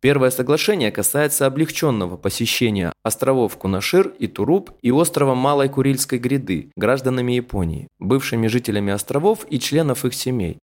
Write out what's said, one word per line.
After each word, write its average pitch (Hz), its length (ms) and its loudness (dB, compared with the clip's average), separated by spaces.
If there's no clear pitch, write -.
Первое 135 280 4
соглашение 143 640 0
касается 143 560 0
облегченного 131 680 0
посещения 101 840 0
островов 123 560 0
Кунашир 98 640 0
и 107 80 -4
Туруп 139 420 -2
и 120 80 2
острова 143 420 2
Малой 139 340 2
Курильской 135 520 0
гряды 120 560 -2
гражданами 127 560 0
Японии, 98 560 -4
бывшими 117 480 0
жителями 107 480 -2
островов 147 560 -2
и 151 80 -4
членов 143 480 -2
их 123 80 -2
семей. 113 460 -4